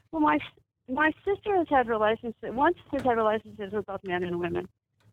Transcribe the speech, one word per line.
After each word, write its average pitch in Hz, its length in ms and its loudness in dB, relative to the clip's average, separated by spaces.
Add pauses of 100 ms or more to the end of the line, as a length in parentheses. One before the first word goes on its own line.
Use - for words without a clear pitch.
(120)
Well, 320 80 -2
my, 302 180 4 (500)
my 285 220 0 (140)
sister 392 320 0
has 330 140 2
had 254 180 4
relationships, 220 540 0
one 262 320 2
sister - 240 -8
has 254 60 -2
had 247 120 2
relationships 214 560 -2
with 208 140 -4
both 196 180 -8
men 180 200 -2
and 175 160 -2
women. 175 280 -4 (440)